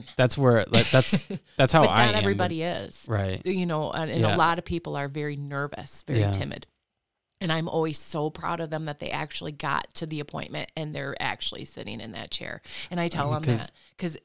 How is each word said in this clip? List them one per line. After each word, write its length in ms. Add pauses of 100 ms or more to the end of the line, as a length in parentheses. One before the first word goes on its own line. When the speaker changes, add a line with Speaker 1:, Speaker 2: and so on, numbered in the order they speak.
(140)
Speaker 1:
That's 220
where, 320
like, 220
that's, 340 (160)
Speaker 2:
<laughs> 160
Speaker 1:
that's 160
how 100
Speaker 2:
But 80
Speaker 1:
I 140
Speaker 2:
not 100
Speaker 1:
am. 40
Speaker 2:
everybody 420
is. 460
Speaker 1:
Right. 380
Speaker 2:
You 200
know, 260
and, 200
and 140
a 40
Speaker 1:
Yeah. 60
Speaker 2:
lot 240
of 60
people 300
are 120
very 280
nervous, 720
very 140
Speaker 1:
Yeah. 120
Speaker 2:
timid. 360 (720)
And 120
I'm 180
always 300
so 320
proud 280
of 120
them 140
that 140
they 120
actually 400
got 440
to 120
the 120
appointment 560
and 200
they're 260
actually 440
sitting 360
in 120
that 180
chair. 300 (280)
And 100
I 100
tell 220
Speaker 1:
Um, 120
Speaker 2:
them 140
Speaker 1:
'cause 100
Speaker 2:
that 40 (280)
'cause 260